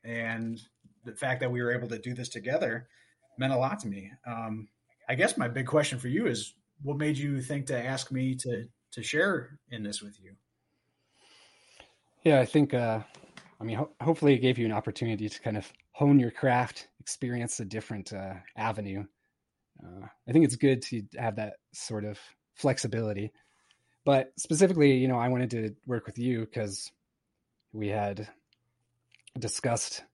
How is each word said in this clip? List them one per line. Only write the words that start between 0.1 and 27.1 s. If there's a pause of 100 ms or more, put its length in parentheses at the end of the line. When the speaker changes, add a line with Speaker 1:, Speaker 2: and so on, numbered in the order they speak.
Speaker 1:
the
fact
that
we
were
able
to
do
this
together (500)
meant
a
lot
to
me. (140)
Um, (400)
I
guess
my
big
question
for
you
is, (280)
what
made
you
think
to
ask
me
to, (240)
to
share (120)
in
this
with
you? (1900)
Speaker 2:
Yeah,
I
think,
uh, (600)
I
mean,
ho-,
hopefully
it
gave
you
an
opportunity
to
kind
of (220)
hone
your
craft, (120)
experience
a
different,
uh, (220)
avenue. (800)
Uh, (220)
I
think
it's
good
to (160)
have
that (180)
sort
of (360)
flexibility. (720)
But
specifically,
you
know,
I
wanted
to (120)
work
with
you
'cause (840)